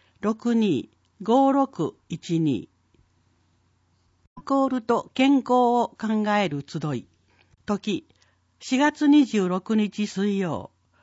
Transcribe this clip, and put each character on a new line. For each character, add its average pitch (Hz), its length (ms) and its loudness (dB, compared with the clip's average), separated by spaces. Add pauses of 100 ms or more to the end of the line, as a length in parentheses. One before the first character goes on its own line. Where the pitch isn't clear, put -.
(220)
六 226 340 -2
二 202 340 0 (320)
五 269 300 2
六 269 440 -2 (140)
一 165 300 -6
二。 139 300 -2 (1700)
ア - 20 -20
ル - 60 -20
コ 269 200 0
ー 269 40 -2
ル 254 120 -4
と 220 320 -4
健 269 280 4
康 - 120 -2
を 240 460 2
考 214 320 -2
え 208 180 0
る 143 180 -6
集 160 120 -10 (160)
い。 - 120 -10 (600)
時、 202 400 -6 (520)
四 - 200 -2
月 294 280 0
二 285 180 6
十 202 220 0
六 180 280 -2
日 208 320 -2
水 202 300 -2
曜、 156 340 -6 (320)